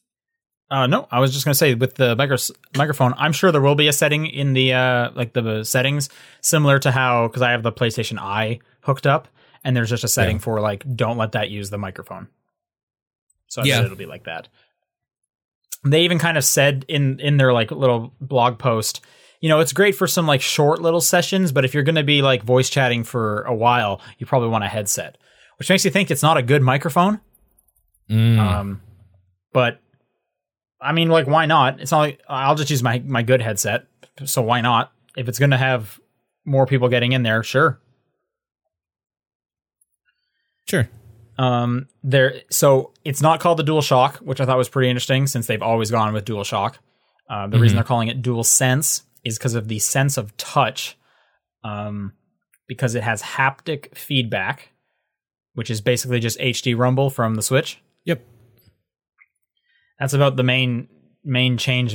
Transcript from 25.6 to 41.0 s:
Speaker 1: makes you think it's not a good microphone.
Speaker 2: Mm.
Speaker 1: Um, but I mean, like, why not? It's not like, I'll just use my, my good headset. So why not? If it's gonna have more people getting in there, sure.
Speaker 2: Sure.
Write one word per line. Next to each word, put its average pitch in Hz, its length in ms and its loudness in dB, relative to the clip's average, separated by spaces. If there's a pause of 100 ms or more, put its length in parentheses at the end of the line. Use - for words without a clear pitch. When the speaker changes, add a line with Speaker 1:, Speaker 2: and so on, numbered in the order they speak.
Speaker 1:
makes 190 160 2
you 175 60 0
think 185 180 0
it's 143 140 -2
not 156 140 4
a 135 40 2
good 131 220 2
microphone. 175 560 2 (920)
Speaker 2:
Mm. 113 300 4
Speaker 1:
Um, 101 420 -2 (720)
but 120 260 0 (1000)
I 135 100 -2
mean, 165 180 2
like, 160 160 4
why 156 220 2
not? 139 320 2
It's 143 120 -12
not 160 80 4
like, 151 300 -2
I'll 135 240 0
just 151 160 -2
use 135 140 0
my, 120 160 0
my 127 240 -4
good 123 180 2
headset. 110 460 -4 (380)
So 139 180 -2
why 117 180 0
not? 120 300 0 (260)
If 123 100 -8
it's 120 120 -6
gonna 139 180 4
have 127 420 -2 (460)
more 135 220 2
people 127 220 2
getting 123 240 2
in 131 100 0
there, 113 180 0
sure. 139 380 0 (3000)
Speaker 2:
Sure. 147 220 0 (480)